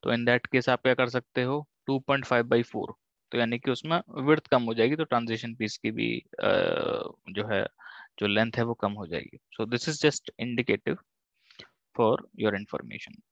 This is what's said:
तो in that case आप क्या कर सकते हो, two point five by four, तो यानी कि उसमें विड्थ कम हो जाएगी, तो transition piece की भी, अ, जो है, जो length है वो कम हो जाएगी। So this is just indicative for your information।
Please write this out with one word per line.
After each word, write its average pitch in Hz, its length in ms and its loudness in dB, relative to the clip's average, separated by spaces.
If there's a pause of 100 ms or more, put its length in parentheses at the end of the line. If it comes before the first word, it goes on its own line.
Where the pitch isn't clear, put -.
तो - 60 -2
in 117 100 2
that 120 220 2
case - 280 0
आप 123 120 2
क्या 131 120 4
कर 127 160 2
सकते 127 340 -2
हो, 143 260 -2 (160)
two 135 140 0
point 135 260 -2
five 120 200 4
by 120 180 4
four, - 300 -8 (380)
तो 123 60 -2
यानी 120 220 0
कि - 120 -2
उसमें 160 380 -2
विड्थ 147 380 2
कम 123 160 4
हो 113 100 -2
जाएगी, 117 220 4
तो 160 80 -2
transition 117 520 -2
piece 107 220 -4
की - 140 -4
भी, 113 280 -2
अ, - 300 -2 (800)
जो 104 240 -4
है, 95 120 0 (540)
जो 104 80 0
length 110 300 2
है 117 60 2
वो 117 100 -2
कम 101 180 -2
हो 95 160 -10
जाएगी। - 300 -8
So - 320 -8
this 120 200 -2
is 151 120 -6
just - 300 2 (140)
indicative 120 520 -2 (1000)
for 117 180 4 (280)
your 104 100 2
information। - 680 -10 (100)